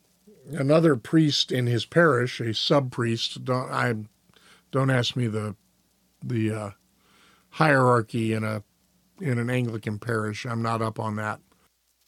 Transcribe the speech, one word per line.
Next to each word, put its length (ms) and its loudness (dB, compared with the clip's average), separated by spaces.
another 460 4
priest 560 2
in 160 0
his 160 0
parish, 560 2
a 140 -4
sub-priest. 920 0
Don't, 260 -4
I, 240 0
don't 180 2
ask 240 0
me 140 -2
the, 260 -6
the, 280 -2
uh, 180 -8
hierarchy 840 4
in 100 -2
a, 220 -4
in 180 -2
an 100 -2
Anglican 520 -2
parish. 440 -4
I'm 180 -4
not 200 0
up 160 -4
on 180 -4
that. 220 -4